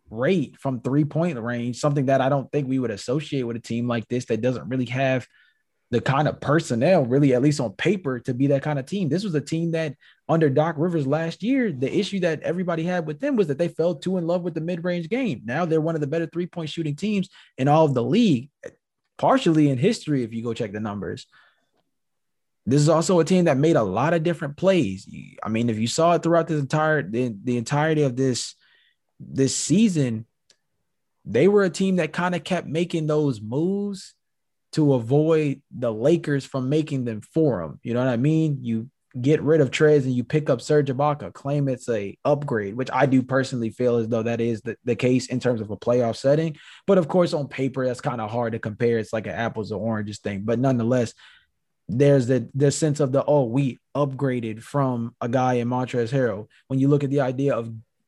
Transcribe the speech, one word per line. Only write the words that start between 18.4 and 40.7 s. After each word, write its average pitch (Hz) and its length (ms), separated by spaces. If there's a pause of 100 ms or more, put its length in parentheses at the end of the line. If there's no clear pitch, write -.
partially 160 520
in 131 100
history, 151 440
if 110 80
you 113 120
go 117 100
check 107 200
the 104 60
numbers. 104 460 (1400)
This 135 140
is 147 80
also 165 300
a 160 60
team 180 200
that 143 120
made 156 180
a 131 60
lot 110 320
of 170 80
different 160 360
plays. 143 540 (300)
I - 80
mean, 117 220
if 107 80
you 113 80
saw 165 260
it 160 80
throughout 165 260
this 156 120
entire, 156 420
the, 117 420
the 123 140
entirety 147 460
of 127 120
this, 131 380 (640)
this - 360
season, 147 720 (960)
they 120 220
were 202 160
a 185 80
team 190 240
that 156 180
kinda 175 260
kept - 280
making 165 400
those 147 340
moves 190 720 (580)
to 147 220
avoid 147 720 (120)
the 120 160
Lakers 143 540
from 131 240
making 151 340
them 110 180
for 127 420
'em. 76 180
You 113 140
know 123 60
what 131 60
I 123 100
mean? 151 440
You 113 300 (280)
get 143 220
rid 151 200
of 127 100
Trez 151 320
and 131 100
you 123 100
pick 151 240
up 135 140
Serge 147 280